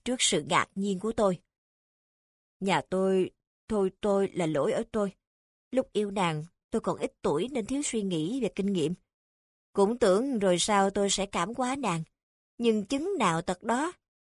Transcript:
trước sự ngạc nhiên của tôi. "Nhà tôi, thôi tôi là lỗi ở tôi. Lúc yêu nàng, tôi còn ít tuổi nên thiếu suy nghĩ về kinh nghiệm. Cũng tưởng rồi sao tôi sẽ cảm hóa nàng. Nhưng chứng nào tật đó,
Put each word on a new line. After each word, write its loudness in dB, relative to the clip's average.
trước -2
sự 2
ngạc 2
nhiên -2
của -4
tôi. 2
"Nhà 2
tôi, 2
thôi 0
tôi 2
là 0
lỗi 0
ở -2
tôi. -2
Lúc -2
yêu -2
nàng, -2
tôi -2
còn -4
ít -6
tuổi 0
nên -4
thiếu -2
suy -4
nghĩ -2
về 0
kinh -2
nghiệm. 0
Cũng 2
tưởng 2
rồi 2
sao 2
tôi 0
sẽ -2
cảm -4
hóa -2
nàng. -2
Nhưng 2
chứng -2
nào 2
tật -6
đó, -2